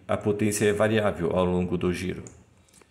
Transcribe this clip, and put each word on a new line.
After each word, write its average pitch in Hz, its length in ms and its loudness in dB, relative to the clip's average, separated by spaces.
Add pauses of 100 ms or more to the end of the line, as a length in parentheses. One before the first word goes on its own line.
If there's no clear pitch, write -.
a - 80 0
potência 104 520 0
é 104 60 4
variável 104 640 0
ao 92 120 2
longo 90 320 0
do 90 160 0
giro. 87 280 -6 (680)